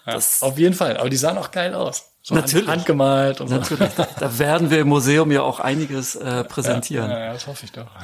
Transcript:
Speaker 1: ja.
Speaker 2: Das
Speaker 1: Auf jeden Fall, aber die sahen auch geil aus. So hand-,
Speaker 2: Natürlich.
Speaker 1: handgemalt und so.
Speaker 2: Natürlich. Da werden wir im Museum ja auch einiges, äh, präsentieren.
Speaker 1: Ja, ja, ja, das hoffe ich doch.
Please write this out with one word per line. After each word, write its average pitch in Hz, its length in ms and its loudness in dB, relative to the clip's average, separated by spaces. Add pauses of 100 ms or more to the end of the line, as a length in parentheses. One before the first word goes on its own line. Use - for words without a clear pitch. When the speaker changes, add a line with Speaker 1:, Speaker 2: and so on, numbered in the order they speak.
Speaker 1:
ja. 117 80 -4
Speaker 2:
Das - 300 0
Speaker 1:
Auf 135 160 -2
jeden 175 160 6
Fall, 156 220 0
aber 127 120 0
die 135 80 -2
sahen 160 220 0
auch - 100 -8
geil 180 240 -4
aus. 175 380 -6 (100)
So - 140 -2
hand-, 151 100 2
Speaker 2:
Natürlich. 165 240 0
Speaker 1:
handgemalt 139 720 2
und 135 60 -8
so. 127 80 0
Speaker 2:
Natürlich. 143 380 0 (260)
Da 120 180 -2
werden 151 320 2
wir 156 100 4
im 143 100 4
Museum 147 420 4
ja 139 100 4
auch 131 180 -2
einiges, 135 560 -2
äh, 123 280 -4
präsentieren. 120 680 -4
Speaker 1:
Ja, 104 80 -4
ja, 113 100 -8
ja, 113 60 -8
das 123 140 -12
hoffe 131 180 -14
ich - 60 -18
doch. 120 160 -14 (160)